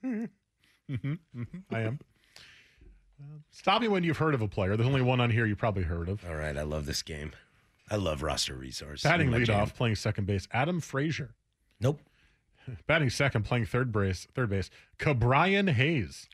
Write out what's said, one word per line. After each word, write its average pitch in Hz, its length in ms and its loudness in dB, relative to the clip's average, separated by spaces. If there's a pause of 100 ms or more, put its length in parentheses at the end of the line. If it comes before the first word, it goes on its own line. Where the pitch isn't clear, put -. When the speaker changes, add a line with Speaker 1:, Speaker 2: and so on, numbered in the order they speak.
Speaker 1:
Mm-hmm, - 1080 -8 (240)
mm-hmm, 170 380 -10
I 113 60 -2
am. 113 180 -2 (1200)
Uh, 147 180 -16 (120)
stop 208 320 2
me 233 60 2
when 196 160 2
you've 165 120 0
heard 156 180 2
of 123 80 2
a 107 60 0
player. 98 280 0
There's 117 120 2
only 135 140 2
one 127 180 2
on 120 100 2
here 117 160 2
you 104 80 2
probably 101 300 0
heard 85 240 -4
of. 98 200 -6
Speaker 2:
All 82 60 -6
right, 76 220 -4
I 73 60 -4
love 76 240 -4
this 76 160 -4
game. 76 300 -10 (580)
I 107 60 -2
love 80 260 -2
roster 71 320 -2
resource. 65 480 -12
Speaker 1:
Batting 156 280 2
Speaker 2:
My 117 80 2
Speaker 1:
leadoff, 123 80 2
Speaker 2:
jam. 104 240 2
Speaker 1:
playing 113 260 0
second 104 300 -2
base, 98 260 -2
Adam 156 280 0
Frazier. 139 540 -4 (440)
Speaker 2:
Nope. 139 220 0 (420)
Speaker 1:
<laughs> - 440 -16
Batting 151 240 4
second, 123 340 2
playing 120 220 0
third 123 260 0
base, 98 420 0
third 127 160 0
base, 98 200 -2 (280)
Ke'Bryan 156 760 4
Hayes. 127 600 0